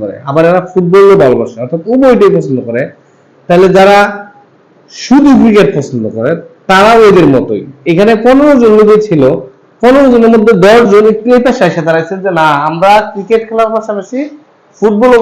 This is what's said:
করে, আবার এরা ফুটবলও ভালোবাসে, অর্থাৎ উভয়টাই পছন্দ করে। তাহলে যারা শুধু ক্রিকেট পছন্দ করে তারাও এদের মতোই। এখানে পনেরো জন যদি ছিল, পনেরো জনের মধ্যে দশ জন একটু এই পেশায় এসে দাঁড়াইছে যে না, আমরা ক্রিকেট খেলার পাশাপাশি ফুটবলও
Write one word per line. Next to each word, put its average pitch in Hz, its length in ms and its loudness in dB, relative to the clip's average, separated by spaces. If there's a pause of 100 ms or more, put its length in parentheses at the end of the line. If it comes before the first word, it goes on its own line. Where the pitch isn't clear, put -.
করে, 101 140 -10 (100)
আবার 147 200 -2
এরা 180 160 0
ফুটবলও 185 560 2
ভালোবাসে, 120 440 -2
অর্থাৎ 165 260 -8
উভয়টাই 233 500 2
পছন্দ 143 240 -4
করে। 117 220 -6 (640)
তাহলে 185 220 2
যারা 196 300 2 (920)
শুধু 285 400 0 (100)
ক্রিকেট 208 280 2 (100)
পছন্দ 117 300 -6
করে 113 220 -6 (360)
তারাও 214 380 2
এদের 180 220 2
মতোই। 113 400 -2 (200)
এখানে 196 260 0 (120)
পনেরো 277 360 2
জন 220 200 2
যদি 208 160 4 (120)
ছিল, 151 140 0 (580)
পনেরো 269 320 2
জনের 226 220 2
মধ্যে 226 180 2
দশ 202 280 2 (120)
জন 214 140 4
একটু 240 280 0
এই 240 60 2
পেশায় 214 300 -2
এসে 165 120 -6
দাঁড়াইছে 165 340 -4
যে 190 140 -6
না, 160 180 0 (200)
আমরা 170 220 -2 (220)
ক্রিকেট 220 360 -6
খেলার 226 260 -4
পাশাপাশি 220 440 -8 (600)
ফুটবলও 226 440 0